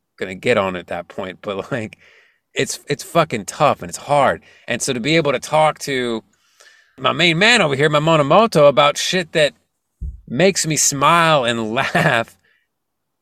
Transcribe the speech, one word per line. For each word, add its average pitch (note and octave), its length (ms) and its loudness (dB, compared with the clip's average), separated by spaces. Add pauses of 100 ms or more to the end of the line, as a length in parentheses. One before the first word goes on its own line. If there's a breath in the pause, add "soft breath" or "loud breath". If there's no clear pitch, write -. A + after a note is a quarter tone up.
(220)
gonna F#2+ 140 -10
get A#2 220 0
on F#2+ 200 -2
at E2+ 100 -14
that F2 220 -10
point, F#2 320 -12
but, G2 300 -8
like, A2 260 -10 (560 soft breath)
it's, C3+ 340 -6
it's - 160 -6
fucking C#3 420 -2
tough C3+ 360 0
and F2 80 -12
it's - 80 -14
hard. B2+ 440 0 (260 soft breath)
And A#2 140 -6
so C#3 120 -6
to B2 80 -6
be D3 160 -2
able D3 160 0
to A#2+ 60 -2
talk D3+ 400 0
to B2 440 -6 (720 soft breath)
my C3 140 -2
main D#3+ 280 0
man A3 220 4
over D3 140 0
here, D3 140 2
my D3+ 100 2
Monomoto, D#3+ 680 4
about C#3+ 280 2
shit F3 360 -4
that D3 200 0 (760)
makes F3 400 0
me D#3 100 -2
smile D#3 680 2
and A2+ 280 -2
<laughs> - 0 -
laugh, C3 640 -2 (840)